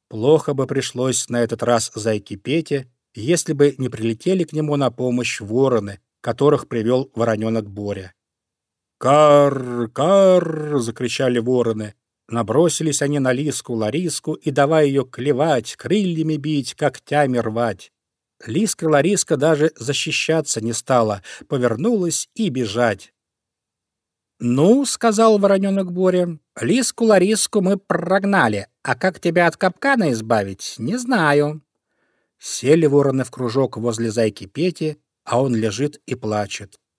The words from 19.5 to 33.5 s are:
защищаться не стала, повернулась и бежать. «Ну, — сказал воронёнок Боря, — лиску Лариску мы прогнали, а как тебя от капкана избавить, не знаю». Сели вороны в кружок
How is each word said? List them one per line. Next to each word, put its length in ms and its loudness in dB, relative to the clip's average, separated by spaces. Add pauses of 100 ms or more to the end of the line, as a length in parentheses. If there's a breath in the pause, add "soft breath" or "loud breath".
защищаться 840 -4
не 120 -4
стала, 480 0 (260 loud breath)
повернулась 880 -2
и 140 -2
бежать. 640 -2 (1300)
«Ну, — 460 4
сказал 520 2
воронёнок 540 0
Боря, — 480 0 (220)
лиску 440 0
Лариску 540 4
мы 180 2
прогнали, 880 0 (160)
а 120 -2
как 240 -2
тебя 280 2
от 100 -2
капкана 560 0
избавить, 640 -4
не 200 -4
знаю». 640 0 (760)
Сели 480 2
вороны 400 2
в 60 -14
кружок 440 -2